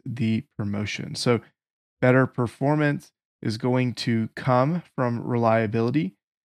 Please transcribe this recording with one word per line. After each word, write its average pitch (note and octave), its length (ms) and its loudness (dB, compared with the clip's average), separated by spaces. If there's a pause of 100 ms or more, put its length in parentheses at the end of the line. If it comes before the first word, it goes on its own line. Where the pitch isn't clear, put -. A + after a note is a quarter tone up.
the A2 400 -2 (120)
promotion. G#2 580 -6
So A#2+ 260 0 (600)
better B2+ 260 4
performance C#3+ 840 -2 (280)
is A2 180 -4
going B2 360 0
to A2+ 420 -2
come C3+ 460 2 (140)
from A#2+ 260 -2
reliability. A#2 920 0 (300)